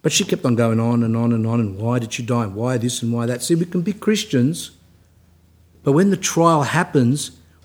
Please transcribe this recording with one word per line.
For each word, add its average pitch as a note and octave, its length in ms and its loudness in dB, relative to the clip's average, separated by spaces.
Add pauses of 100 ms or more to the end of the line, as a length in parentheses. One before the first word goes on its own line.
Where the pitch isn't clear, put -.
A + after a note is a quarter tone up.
But D#3 120 0
she G3+ 120 0
kept - 200 -4
on B2 100 2
going A2+ 240 2
on A#2 240 0
and A2+ 140 0
on A#2 160 0
and A2+ 140 0
on, A#2 120 0
and G2+ 180 -2
why A#2 220 -2
did A2+ 140 -6
she - 100 -8
die, A#2 220 -2
and F#2+ 100 -8
why A#2+ 240 -2
this A#2+ 240 -4
and A#2 100 -2
why A#2 140 -2
that. B2 160 -4
See, E3+ 120 0
we E3+ 120 0
can F3+ 160 -4
be G#3 100 -4
Christians, E3 800 -2 (1120)
but C#3+ 100 0
when F#3 180 4
the F#3 60 2
trial E3 460 4
happens, C#3+ 720 0 (320)